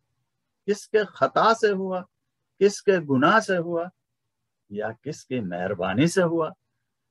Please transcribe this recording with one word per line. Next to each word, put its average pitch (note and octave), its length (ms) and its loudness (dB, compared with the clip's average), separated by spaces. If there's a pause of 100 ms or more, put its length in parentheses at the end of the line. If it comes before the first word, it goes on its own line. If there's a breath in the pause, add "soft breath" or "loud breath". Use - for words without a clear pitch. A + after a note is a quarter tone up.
(640)
किसके G#3 400 -2
खता E3+ 480 2
से A3 160 2
हुआ, F#3+ 320 -4 (580)
किसके G3 420 2
गुनाह D3 380 4
से G3 180 -2
हुआ E3+ 320 -4 (800)
या G#2 200 -6
किसकी C3 480 -8
मेहरबानी F#2+ 680 -2
से F#3 140 0
हुआ E3 320 -2 (580)